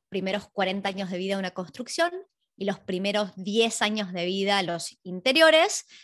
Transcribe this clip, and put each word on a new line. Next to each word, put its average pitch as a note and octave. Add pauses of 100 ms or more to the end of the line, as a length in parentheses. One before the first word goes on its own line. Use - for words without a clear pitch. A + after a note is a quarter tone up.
primeros F#3+
cuarenta G3
años F#3+
de F3+
vida F#3+
de G3
una F#3
construcción A#3+ (440)
y F#3+
los G3
primeros G3
diez G#3+
años G#3+
de F3
vida G3
los E3+
interiores, D#4 (160)